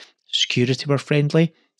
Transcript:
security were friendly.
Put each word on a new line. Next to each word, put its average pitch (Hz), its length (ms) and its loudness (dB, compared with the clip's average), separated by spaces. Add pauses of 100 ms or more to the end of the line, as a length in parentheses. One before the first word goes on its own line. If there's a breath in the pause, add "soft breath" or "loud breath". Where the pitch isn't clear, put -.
(260 loud breath)
security - 640 -2
were 143 100 0
friendly. 151 560 0 (260)